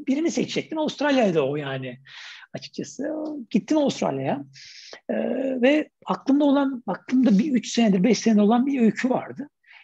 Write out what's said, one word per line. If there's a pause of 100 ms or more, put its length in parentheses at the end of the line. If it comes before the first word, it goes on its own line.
Birini
seçecektim.
Avustralya'ydı
o
yani (540)
açıkçası. (400)
Gittim
Avustralya'ya. (640)
Ee, (460)
ve (160)
aklımda
olan,
aklımda
bir
üç
senedir,
beş
senedir
olan
bir
öykü
vardı. (340)